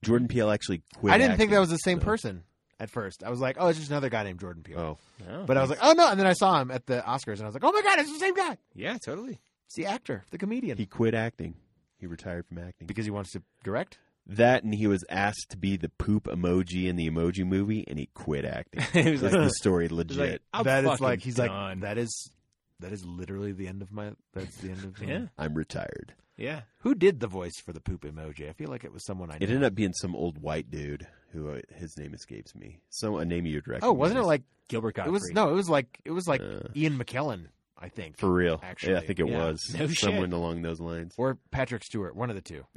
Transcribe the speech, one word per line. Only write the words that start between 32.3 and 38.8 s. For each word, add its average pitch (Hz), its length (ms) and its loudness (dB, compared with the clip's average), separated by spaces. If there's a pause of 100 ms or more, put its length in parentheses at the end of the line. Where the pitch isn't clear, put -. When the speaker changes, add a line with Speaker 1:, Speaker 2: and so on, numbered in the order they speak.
Speaker 1:
me. 52 360 -18
So 104 300 -4
a 78 60 -2
name 87 200 0
you 76 160 -2
direct. - 240 -6
Speaker 2:
Oh, 208 80 6
wasn't 175 260 2
it 233 40 2
like 151 200 2 (240)
Speaker 3:
Gilbert 113 300 -4
Speaker 2:
it - 120 -2
was, 196 120 0
Speaker 3:
Gottfried. 175 140 -8
Speaker 2:
no, 208 140 6
it 147 40 2
was 185 160 0
like, 143 340 2
it 151 80 -8
was 175 160 -4
like 143 140 2
Speaker 1:
Uh, 50 340 -10
Speaker 2:
Ian 147 240 0
McKellen, 120 460 -4 (320)
I 90 100 -14
think. 80 300 -12
Speaker 1:
For 98 120 2
real. 87 320 4
Speaker 2:
Actually. 92 340 0